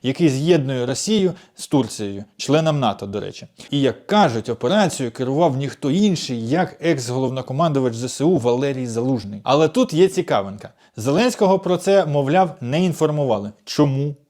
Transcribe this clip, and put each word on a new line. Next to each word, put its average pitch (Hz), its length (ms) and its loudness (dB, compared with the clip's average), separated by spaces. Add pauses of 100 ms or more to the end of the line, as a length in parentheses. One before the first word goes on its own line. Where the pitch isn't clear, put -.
який 139 260 2
з'єднує 135 560 0
Росію 185 480 0 (220)
з - 120 -16
Турцією, 107 560 -2 (140)
членом 156 420 0
нато, 101 260 -2
до 101 140 -8
речі. - 280 -12 (240)
І, 139 100 0
як 123 260 -2
кажуть, 143 420 2
операцією 135 640 0
керував 135 460 0
ніхто 135 340 -4
інший, 156 580 0
як 160 320 -2
екс-головнокомандувач 131 1120 -2
З 117 100 -6
С 131 200 -4
У 175 140 4
Валерій 127 500 0
Залужний. 113 560 -4
Але 151 240 4
тут 240 260 0
є 175 140 6
цікавинка. 107 600 -2 (280)
Зеленського 185 600 2
про 180 180 0
це, 190 280 4
мовляв, 147 560 2
не 139 240 0
інформували. 147 680 0 (140)
Чому? 143 500 0 (140)